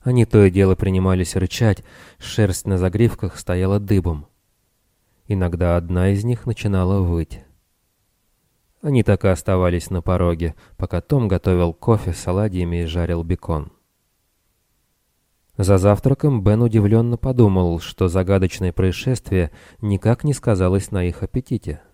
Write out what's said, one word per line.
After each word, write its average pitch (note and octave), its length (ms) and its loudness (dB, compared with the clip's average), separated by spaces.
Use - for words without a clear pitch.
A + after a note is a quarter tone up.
Они B2 240 2
то G#2+ 200 6
и F#2+ 60 6
дело F#2+ 240 4
принимались F#2 640 0
рычать, G2 480 0
шерсть - 480 -2
на F#2+ 120 0
загривках F#2 600 -2
стояла F#2 400 -2
дыбом. F2 480 -2
Иногда F2 480 0
одна F2+ 340 0
из G2+ 140 0
них A#2+ 220 -4
начинала G2 560 -2
выть. E2+ 420 -4
Они C#3 220 2
так G2+ 240 2
и - 20 4
оставались F2+ 600 0
на F2+ 100 -2
пороге, F2 540 -2
пока F2 240 -4
Том B2+ 260 0
готовил F2+ 460 0
кофе G#2+ 400 0
с - 120 -12
оладьями F2+ 560 -2
и E2+ 40 -4
жарил E2+ 360 -4
бекон. E2 500 -6
За G2 180 4
завтраком G#2+ 680 2
Бен G#2+ 200 2
удивленно A2+ 560 2
подумал, F#2+ 600 2
что - 300 -4
загадочное F#2 640 0
происшествие F#2+ 760 -2
никак G#2+ 420 0
не D3 80 0
сказалось F#2+ 580 0
на F#2 140 -2
их F2 180 -6
аппетите. G2 600 -8